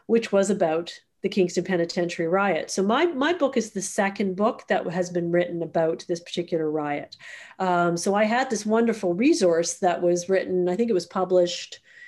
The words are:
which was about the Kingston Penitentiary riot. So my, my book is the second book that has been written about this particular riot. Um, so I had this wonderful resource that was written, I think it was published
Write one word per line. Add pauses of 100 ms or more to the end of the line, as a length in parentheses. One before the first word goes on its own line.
which
was
about (240)
the
Kingston
Penitentiary
riot.
So
my,
my
book
is
the
second
book
that
has
been
written
about
this
particular
riot. (420)
Um,
so
I
had
this
wonderful
resource
that
was
written,
I
think
it
was
published (280)